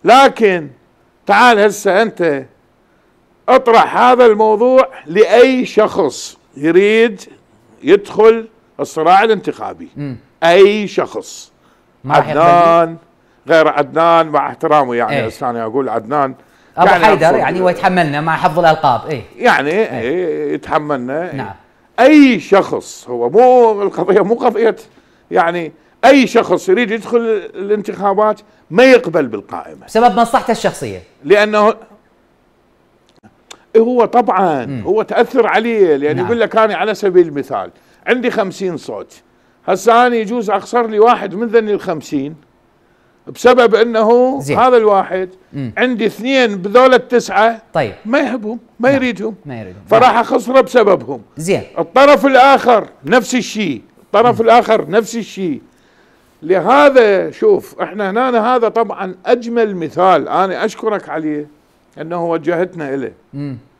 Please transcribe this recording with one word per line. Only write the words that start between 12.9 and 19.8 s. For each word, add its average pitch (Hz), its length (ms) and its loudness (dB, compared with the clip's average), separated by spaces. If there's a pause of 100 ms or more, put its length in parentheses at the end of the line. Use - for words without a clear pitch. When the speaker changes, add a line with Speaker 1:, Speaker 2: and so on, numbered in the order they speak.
Speaker 1:
غير 156 200 4
عدنان، 160 600 0
مع 143 200 -2
احترامي 135 500 0
يعني، 117 220 -2
Speaker 2:
إيه. 113 80 -4
Speaker 1:
بس 113 160 -10
أنا 117 200 -6
أقول 120 260 -4
عدنان. 127 460 -4 (420)
Speaker 2:
أبو 180 100 4
Speaker 1:
يعني 185 180 2
Speaker 2:
حيدر 190 200 2
Speaker 1:
أقصد 165 120 2
Speaker 2:
يعني، 160 240 -2
ويتحملنا 175 600 0
مع 160 160 -2
حفظ 165 220 0
الألقاب. 151 500 2
إيه. 127 140 -8 (140)
Speaker 1:
يعني 165 320 0
Speaker 2:
إيه. 165 300 -2